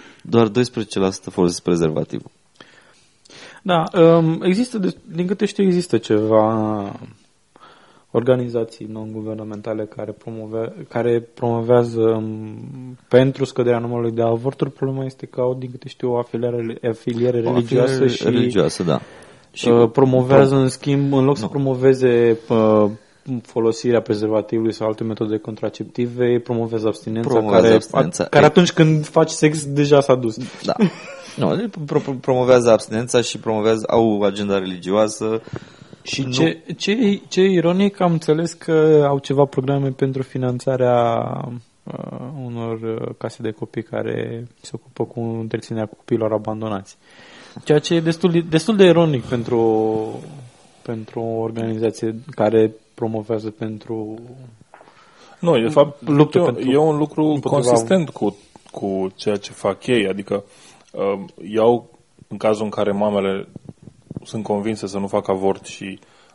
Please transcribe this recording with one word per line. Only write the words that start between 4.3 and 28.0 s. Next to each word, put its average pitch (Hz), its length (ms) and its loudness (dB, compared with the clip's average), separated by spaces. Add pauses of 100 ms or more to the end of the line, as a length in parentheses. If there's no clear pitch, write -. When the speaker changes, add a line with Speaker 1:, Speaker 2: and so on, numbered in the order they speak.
Speaker 2:
există, 202 360 0
de, 180 180 -2 (200)
din 180 120 -2
câte 202 180 -2
știu, 202 180 -2
există 175 340 2
ceva 107 840 2 (1300)
organizații 120 800 -2
non-guvernamentale 110 960 -10
care 107 260 -12
promove-, 113 800 -10
care 117 300 0 (140)
promovează, 117 680 0
um, 110 960 -4 (100)
pentru 131 380 4
scăderea 120 340 0
numărului 120 320 -4
de 113 100 -2
avorturi. 120 500 -2
Problema 135 340 -6
este 131 200 -14
că - 160 -6
au, 127 120 0
din 127 180 -10
câte 131 160 -18
știu, 127 260 -6
o 120 40 0
afiliare, 120 600 -4 (120)
afiliere 120 560 -2
Speaker 1:
O 123 80 0
Speaker 2:
religioasă 123 380 2
Speaker 1:
afiliere 127 220 2
Speaker 2:
și, - 100 -6
Speaker 1:
religioasă, 120 600 2
da. 76 180 0 (500)
Și - 160 -6
Speaker 2:
uh, 117 240 6
promovează, 135 640 4
Speaker 1:
pro- 135 100 4
Speaker 2:
în 131 60 2
schimb, 139 440 0
în 131 120 4
loc 143 120 2
să 107 60 -6
Speaker 1:
Nu. - 60 -6
Speaker 2:
promoveze, 127 880 4 (120)
uh, 110 360 4 (560)
folosirea 113 600 0
prezervativului 107 720 -2
sau 110 140 -4
alte 110 160 -4
metode 110 340 -4
contraceptive, 120 1080 -4
promovează 113 440 -4
abstinența, 110 420 -4
Speaker 1:
Promovează 110 340 4
Speaker 2:
care, 113 120 6
Speaker 1:
abstinența. 143 480 -2